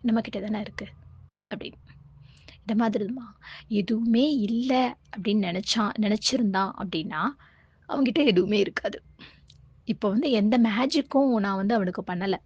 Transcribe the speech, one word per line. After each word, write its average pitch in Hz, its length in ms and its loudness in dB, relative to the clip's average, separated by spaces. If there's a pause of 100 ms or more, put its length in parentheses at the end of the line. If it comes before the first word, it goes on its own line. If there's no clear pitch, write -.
நம்ம 226 180 2
கிட்ட 208 200 -8
தானே 208 200 -4
இருக்கு" 208 260 -10 (640)
அப்படின்னு. - 320 -12 (760)
இந்த - 180 -2
மாதிரிமா 226 500 -2 (460)
எதுவுமே 226 520 2 (180)
இல்ல 233 300 0 (360)
அப்படின்னு 202 400 0
நினைச்சான், 202 500 -2
நினைச்சிருந்தான் 208 760 0
அப்படின்னா 160 480 -6 (680)
அவன்கிட்ட 269 380 0
எதுவுமே 196 320 4
இருக்காது. - 400 -2 (920)
இப்ப 214 200 -2
வந்து 262 240 0
எந்த 214 280 4
மேஜிக்கும் 269 800 2
நான் 196 200 0
வந்து 208 160 2
அவனுக்கு 185 280 -2
பண்ணல 180 420 -2